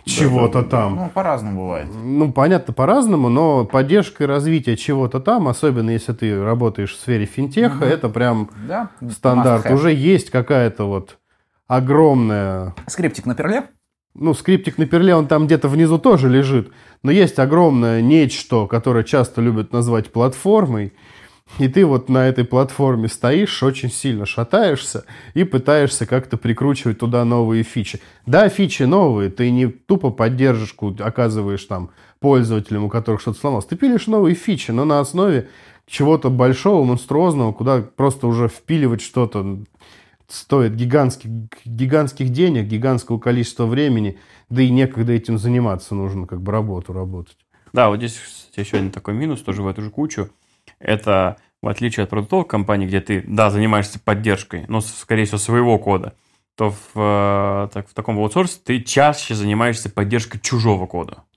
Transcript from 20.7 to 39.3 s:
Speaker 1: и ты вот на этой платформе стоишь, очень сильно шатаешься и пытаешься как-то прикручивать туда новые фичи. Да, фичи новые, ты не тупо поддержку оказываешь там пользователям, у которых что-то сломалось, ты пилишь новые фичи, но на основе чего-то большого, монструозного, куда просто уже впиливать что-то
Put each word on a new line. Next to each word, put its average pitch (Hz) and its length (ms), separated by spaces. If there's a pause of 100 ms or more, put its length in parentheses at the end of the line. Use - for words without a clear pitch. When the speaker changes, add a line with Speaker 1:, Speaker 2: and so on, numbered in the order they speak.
Speaker 1:
и 135 80
ты 185 180
вот 135 240
на 131 180
этой 127 180
платформе 131 640
стоишь, 156 540
очень 131 280
сильно 110 340
шатаешься 151 800 (300)
и 170 100
пытаешься 139 640
как-то 127 320
прикручивать 123 640
туда 120 260
новые 113 380
фичи. 110 360 (260)
Да, 185 240
фичи 185 340
новые, 127 460
ты 123 220
не 127 160
тупо 190 440
поддержку 113 880
оказываешь 107 640
там 90 240 (300)
пользователям, 113 680
у 101 40
которых 110 300
что-то 110 200
сломалось, 127 260
ты 165 100
пилишь 247 320
новые 202 280
фичи, 170 360
но 123 140
на 147 140
основе 165 500 (380)
чего-то 143 420
большого, 131 560
монструозного, 135 640
куда 123 300
просто 131 460
уже 117 200
впиливать 131 540
что-то 101 580 (680)